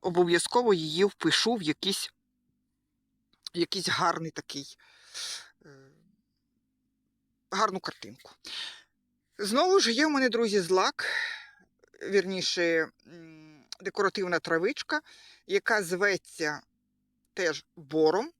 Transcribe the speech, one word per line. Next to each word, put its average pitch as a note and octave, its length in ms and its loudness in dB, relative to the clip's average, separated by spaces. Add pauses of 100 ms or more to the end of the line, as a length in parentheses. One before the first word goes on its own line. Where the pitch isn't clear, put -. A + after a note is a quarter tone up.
Обов'язково F3+ 720 4
її D#3+ 300 0
впишу G3+ 500 2
в G#3+ 80 -6
якийсь, D#3+ 500 -4 (1400)
якийсь F3 340 -4
гарний E3+ 420 -2
такий, - 480 -14 (880)
е, F3+ 40 -20 (1800)
гарну G3 300 0
картинку. - 500 -14 (1080)
Знову D4 420 4
ж A3+ 120 2
є A#3+ 140 2
в D#4 40 2
мене, C4+ 180 2
друзі, G#3+ 320 2
злак, F#3 460 0 (960)
вірніше, F3 840 0 (180)
м, D#3 580 -20 (160)
декоративна F#3+ 580 -2
травичка, F#3 640 -2 (460)
яка G3+ 360 0
зветься F3 800 -2 (720)
теж E3 300 -2 (120)
бором. D#3+ 640 2